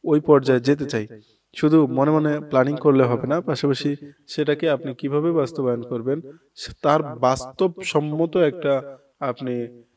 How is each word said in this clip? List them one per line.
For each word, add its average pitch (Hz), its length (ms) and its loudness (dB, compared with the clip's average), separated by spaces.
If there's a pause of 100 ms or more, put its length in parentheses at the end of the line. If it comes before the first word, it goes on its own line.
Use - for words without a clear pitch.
ওই 151 160 4
পর্যায়ে 135 400 4
যেতে 143 260 0
চাই। 113 200 -4 (500)
শুধু 156 300 4
মনে 131 240 0
মনে 151 300 0
প্ল্যানিং 143 360 0
করলে 131 280 4
হবে 120 220 0
না, 156 140 -2
পাশাপাশি 143 560 -2 (300)
সেটাকে 151 440 -2
আপনি 131 240 -4
কিভাবে 147 380 -2
বাস্তবায়ন 127 500 -2
করবেন, 123 380 -4 (340)
সে-, - 280 -16
তার 156 200 2
বাস্তবসম্মত 151 1300 -2
একটা 139 600 0 (240)
আপনি 123 460 -6 (300)